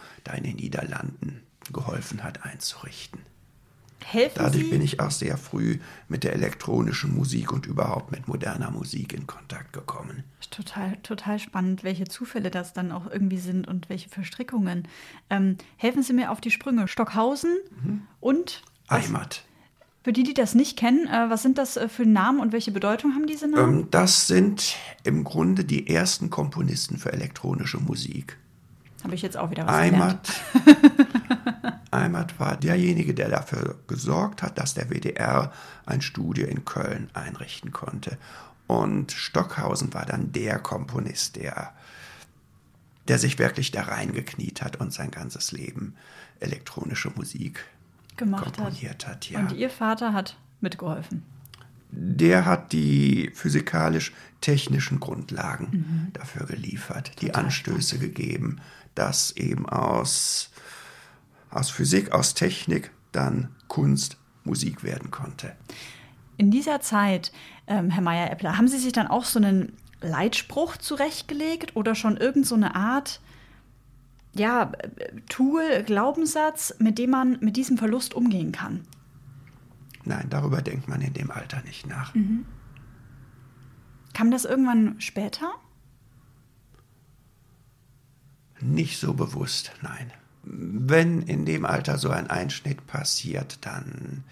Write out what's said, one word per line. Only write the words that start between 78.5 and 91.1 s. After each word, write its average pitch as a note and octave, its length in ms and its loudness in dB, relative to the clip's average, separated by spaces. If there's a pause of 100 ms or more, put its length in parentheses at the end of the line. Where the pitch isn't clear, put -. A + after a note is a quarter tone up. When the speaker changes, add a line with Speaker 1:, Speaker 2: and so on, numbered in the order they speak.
Speaker 2:
kann? - 300 -6 (1200)
Speaker 1:
Nein, - 260 -4
darüber C#3+ 320 0
denkt - 260 -6
man C3+ 140 -4
in C3+ 100 -2
dem C3+ 180 -6
Alter - 320 -10
nicht - 240 -14
nach. C3+ 280 -8
Speaker 2:
Mhm. A3 320 2 (1700)
Kam A3+ 160 4
das B3+ 140 2
irgendwann A#3 560 4
später? G#3+ 500 -6 (3000)
Speaker 1:
Nicht C3+ 380 0
so - 160 -2
bewusst, - 580 -4 (100)
nein. - 280 -12 (320)
Wenn D3+ 800 2